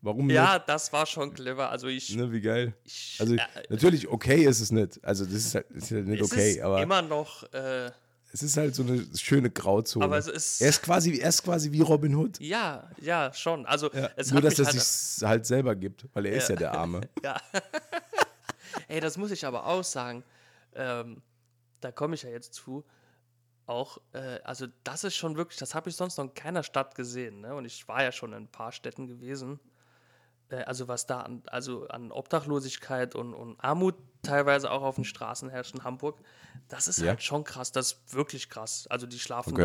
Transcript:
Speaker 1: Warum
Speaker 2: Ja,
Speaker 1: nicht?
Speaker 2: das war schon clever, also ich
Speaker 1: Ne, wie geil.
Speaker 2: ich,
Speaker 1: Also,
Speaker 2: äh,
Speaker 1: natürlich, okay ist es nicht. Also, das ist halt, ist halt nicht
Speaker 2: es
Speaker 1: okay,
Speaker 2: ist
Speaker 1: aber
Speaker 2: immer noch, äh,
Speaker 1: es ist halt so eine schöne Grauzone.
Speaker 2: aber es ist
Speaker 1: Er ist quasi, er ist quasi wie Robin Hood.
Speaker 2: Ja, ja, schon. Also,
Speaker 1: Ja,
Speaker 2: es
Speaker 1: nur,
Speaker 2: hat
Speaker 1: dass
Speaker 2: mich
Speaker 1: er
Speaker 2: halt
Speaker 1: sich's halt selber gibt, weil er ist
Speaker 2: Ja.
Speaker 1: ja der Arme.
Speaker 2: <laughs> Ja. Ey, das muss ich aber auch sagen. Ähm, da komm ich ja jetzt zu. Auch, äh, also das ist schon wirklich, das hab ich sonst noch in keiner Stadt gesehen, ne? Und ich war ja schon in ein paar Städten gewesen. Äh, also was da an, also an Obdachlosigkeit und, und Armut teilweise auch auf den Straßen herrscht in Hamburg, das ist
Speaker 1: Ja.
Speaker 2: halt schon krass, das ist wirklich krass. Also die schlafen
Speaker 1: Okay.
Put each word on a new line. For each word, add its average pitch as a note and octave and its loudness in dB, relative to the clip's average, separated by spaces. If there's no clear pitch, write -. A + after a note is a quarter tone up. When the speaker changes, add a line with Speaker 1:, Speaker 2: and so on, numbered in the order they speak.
Speaker 1:
Warum A#2+ 2
Speaker 2:
Ja, E3 8
Speaker 1:
nicht? - -2
Speaker 2:
das D3+ 0
war D3+ 2
schon C#3+ -4
clever, C3 -4
also B2+ -6
ich C3 -6
Speaker 1:
Ne, A#2+ -2
wie A2+ -2
geil. A2+ 0
Speaker 2:
ich, - -12
Speaker 1:
Also, A#2 4
Speaker 2:
äh, A#2 4
Speaker 1:
natürlich, C3+ 6
okay C#3 6
ist A#2+ 8
es G#2+ 0
nicht. A2 2
Also, G2 0
das F#2 -4
ist A2+ 0
halt, - -2
ist - -10
halt G#2+ -2
nicht G#2 0
Speaker 2:
es G#2 2
Speaker 1:
okay, G#2 6
Speaker 2:
ist - 0
Speaker 1:
aber F#2+ 4
Speaker 2:
immer F3+ 4
noch, D3+ -4
äh, C3 -4
Speaker 1:
es - -6
ist D3 2
halt D3 2
so C3 2
eine B2 2
schöne B2+ 4
Grauzone. A2 2
Speaker 2:
aber D3 4
es D3+ 0
ist - -2
Speaker 1:
Er C3 8
ist D3 6
quasi, E3+ 4
er D#3+ 2
ist - 4
quasi D#3+ 0
wie D3+ 4
Robin D3+ 6
Hood. D#3+ 2
Speaker 2:
Ja, E3+ -4
ja, D3 2
schon. D#3+ -2
Also, D3 2
Speaker 1:
Ja, C3+ -2
Speaker 2:
es C3 -2
Speaker 1:
nur, C#3 8
Speaker 2:
hat C#3+ 6
Speaker 1:
dass D3+ 8
Speaker 2:
mich - 2
Speaker 1:
er C#3 8
Speaker 2:
halt - 4
Speaker 1:
sich's - 0
halt A2+ 4
selber B2+ 2
gibt, F#2+ -8
weil G2+ -2
er G2+ 0
ist C3 2
Speaker 2:
Ja. G2 4
Speaker 1:
ja E2+ -2
der D2 0
Arme. E2+ -2
Speaker 2:
<laughs> - -8
Ja. C#3 -2
Ey, D#3 -4
das D#3 -4
muss G3+ -6
ich F3+ -8
aber B2 -4
auch F3+ 0
sagen. B2 -6
Ähm, A#2+ -6
da B2+ -10
komm D3+ -2
ich D3+ -8
ja B2 -12
jetzt A#2+ -14
zu. C#3 -12
Auch, B2 -4
äh, C3 -10
also C3 -10
das C3+ -8
ist F#3 -4
schon D#3 -4
wirklich, E3 -6
das - -10
hab D#3+ -6
ich E3+ -8
sonst F3+ -6
noch C#3 -4
in C3 -12
keiner E3 -6
Stadt C#3 -4
gesehen, A#2+ -8
ne? A#2+ -12
Und C3+ -10
ich - -16
war B2 0
ja B2+ 0
schon A2+ -10
in G#2+ -12
ein G#2+ -20
paar A2+ -12
Städten - -12
gewesen. B2+ -10
Äh, B2+ -8
also B2+ -8
was B2 -6
da B2 -4
an, A#2+ -12
also B2+ -10
an A#2+ -12
Obdachlosigkeit C3+ -4
und, A#2+ -8
und A#2 -14
Armut F3+ 2
teilweise C#3+ 4
auch C#3 -2
auf C3+ -2
den B2+ -2
Straßen B2+ -8
herrscht B2+ -10
in B2+ -10
Hamburg, C3 -6
das - -4
ist - 0
Speaker 1:
Ja. E2+ 0
Speaker 2:
halt A2+ -2
schon D3 -4
krass, B2+ -10
das B2+ -2
ist - -14
wirklich C#3+ -4
krass. - -10
Also B2 -6
die A#2+ -14
schlafen A#2+ -6
Speaker 1:
Okay. F2 4